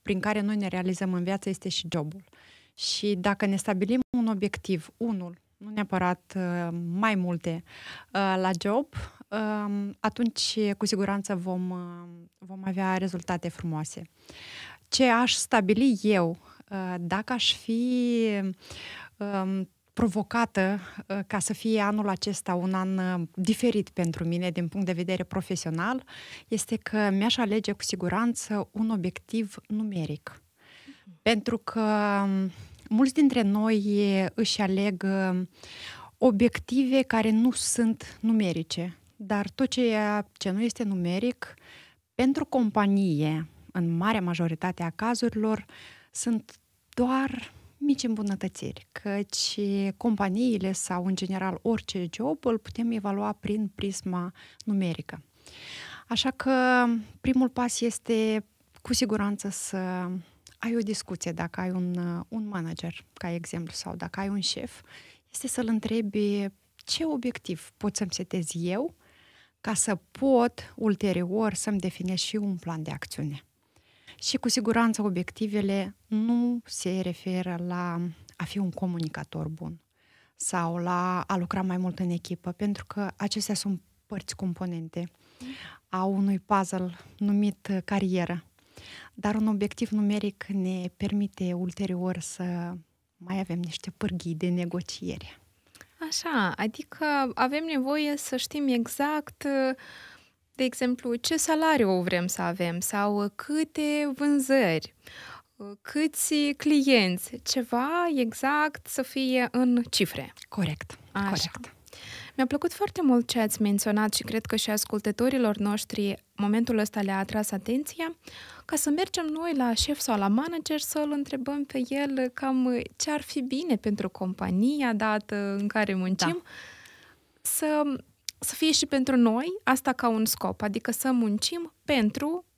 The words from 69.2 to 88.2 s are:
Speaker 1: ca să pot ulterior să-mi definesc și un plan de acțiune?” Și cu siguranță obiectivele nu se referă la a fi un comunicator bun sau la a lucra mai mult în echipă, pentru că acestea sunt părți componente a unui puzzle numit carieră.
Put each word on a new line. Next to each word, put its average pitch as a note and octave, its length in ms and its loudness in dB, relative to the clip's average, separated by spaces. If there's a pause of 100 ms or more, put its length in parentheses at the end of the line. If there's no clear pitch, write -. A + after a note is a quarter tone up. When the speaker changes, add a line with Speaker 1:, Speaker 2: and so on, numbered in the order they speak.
Speaker 1:
ca A3+ 120 -2
să F#3+ 220 2
pot - 800 2
ulterior G3 800 2
să-mi G3+ 260 -2
definesc F#3 440 -2
și - 120 -4
un G3+ 200 0
plan D#3+ 280 -6
de D3+ 80 -6
acțiune?” D3 500 -6 (800)
Și - 180 -2
cu A#3+ 120 0
siguranță A3+ 520 2
obiectivele G3 920 -2 (120)
nu A#3+ 580 2
se F#3+ 340 -4
referă F3+ 580 -4 (100)
la F3 320 -2 (360)
a - 80 -6
fi F3+ 140 -6
un F#3+ 140 0
comunicator D#3+ 760 -4
bun D#3+ 340 -10 (540)
sau E3+ 420 -2
la F3+ 440 0
a G3 160 -2
lucra F3+ 240 -2
mai F3+ 160 -2
mult F3+ 220 -2
în F3+ 100 0
echipă, F3 420 -6
pentru G3+ 360 -2
că G3+ 300 -4
acestea G3+ 380 -2
sunt G3 260 -2 (240)
părți - 300 -8
componente F3 760 -6 (800)
a F#3 140 -2
unui G3 360 2
puzzle F#3 580 0 (200)
numit G3+ 680 2
carieră. F3+ 580 0 (720)